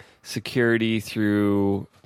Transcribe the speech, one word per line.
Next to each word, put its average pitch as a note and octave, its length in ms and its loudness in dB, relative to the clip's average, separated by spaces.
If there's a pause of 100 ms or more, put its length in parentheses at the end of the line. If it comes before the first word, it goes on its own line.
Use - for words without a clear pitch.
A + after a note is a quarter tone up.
(220)
security A2+ 800 0
through G#2 840 0 (200)